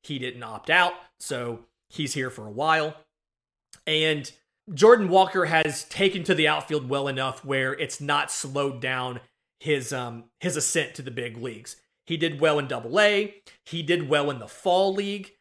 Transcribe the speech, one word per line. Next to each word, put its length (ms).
He 160
didn't 240
opt 300
out, 220
so 400
he's 240
here 160
for 160
a 40
while. 440
And 460
Jordan 360
Walker 360
has 400
taken 380
to 100
the 140
outfield 400
well 200
enough 360
where 300
it's 260
not 320
slowed 500
down 380
his, 320
um, 340
his 160
ascent 400
to 60
the 100
big 260
leagues. 380
He 80
did 240
well 180
in 100
double 320
A. 360
He 180
did 240
well 240
in 80
the 80
Fall 460
League. 480